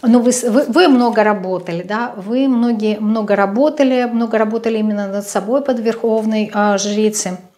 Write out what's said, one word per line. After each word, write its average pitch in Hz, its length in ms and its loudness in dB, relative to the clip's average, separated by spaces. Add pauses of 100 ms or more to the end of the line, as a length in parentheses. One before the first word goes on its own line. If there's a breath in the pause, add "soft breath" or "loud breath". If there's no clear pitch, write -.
Ну, 247 180 6
вы 240 120 2
с-, 247 160 -2
вы, 247 200 2
вы 330 200 4
много 240 360 4
работали, 185 580 -2
да, 220 340 -6
вы 233 320 -2
многие, 226 520 0
много 214 360 0
работали, 254 680 2
много 226 340 -2
работали 226 400 -2
именно 208 300 -2
над 202 200 -6
собой 220 340 -2
под 254 180 -2
верховной, 220 760 -2
а, 208 240 2
жрицей. 208 540 -2 (260)